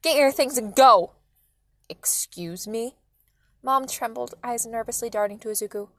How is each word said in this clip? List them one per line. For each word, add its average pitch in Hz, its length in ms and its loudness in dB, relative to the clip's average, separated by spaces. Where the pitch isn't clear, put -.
Get 320 160 2
your 277 160 4
things 269 240 -2
and 214 180 -4
go! 233 380 8
Excuse - 800 -8
me? 226 300 -8
Mom 262 240 0
trembled, 240 560 -8
eyes 240 220 -6
nervously 233 460 -8
darting 208 300 -2
to - 80 -10
Izuku. 208 400 -6